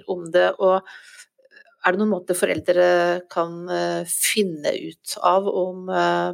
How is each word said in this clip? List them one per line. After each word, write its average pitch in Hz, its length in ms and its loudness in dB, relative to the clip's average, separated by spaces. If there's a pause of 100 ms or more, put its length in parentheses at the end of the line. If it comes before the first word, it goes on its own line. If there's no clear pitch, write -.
om 180 240 -6
det. 180 280 4
Og 190 220 4 (1040)
er 185 60 4
det 190 80 0
noen 214 140 2
måte 180 240 -2
foreldre 175 920 2
kan, 170 380 -6
eh, 175 380 -2
finne 170 640 -2
ut - 500 -10
av 185 260 4
om, 185 420 -4
eh, 175 440 0